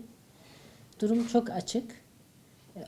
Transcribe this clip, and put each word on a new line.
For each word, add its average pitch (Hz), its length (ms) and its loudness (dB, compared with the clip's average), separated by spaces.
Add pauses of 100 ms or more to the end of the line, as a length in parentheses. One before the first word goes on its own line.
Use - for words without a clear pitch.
(1000)
Durum 226 280 2
çok 233 220 2
açık. 185 340 -4 (920)
E, 175 120 -16